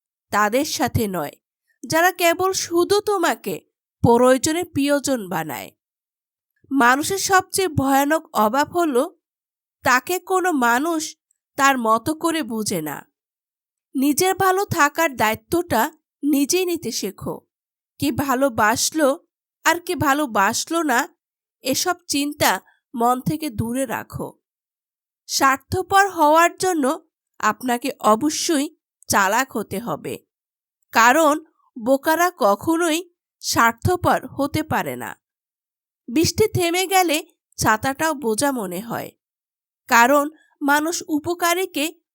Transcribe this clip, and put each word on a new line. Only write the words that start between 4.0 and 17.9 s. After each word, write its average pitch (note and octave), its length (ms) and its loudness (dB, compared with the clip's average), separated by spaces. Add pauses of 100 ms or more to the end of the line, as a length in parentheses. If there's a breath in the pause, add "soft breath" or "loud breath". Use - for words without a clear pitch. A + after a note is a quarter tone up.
প্রয়োজনে B3+ 600 4
প্রিয়জন C#4+ 640 -2
বানায়। D3 420 -8 (1000)
মানুষের C#4 520 2
সবচেয়ে F#4 540 0
ভয়ানক C#4+ 460 2 (140)
অভাব A#3 360 2
হলো, D4+ 300 0 (840)
তাকে B3+ 360 0
কোনো F#4 380 -2
মানুষ C4+ 440 0 (560)
তার C4+ 200 4
মতো A3+ 360 0
করে D#4+ 280 -2
বোঝে G#3+ 400 -4
না। D3+ 140 -8 (960)
নিজের D4 400 2
ভালো F#4 340 2
থাকার D#4+ 480 0
দায়িত্বটা A3 680 -2 (400)
নিজেই D4+ 440 0
নিতে E4+ 260 -4
শেখো। - 420 -8 (680)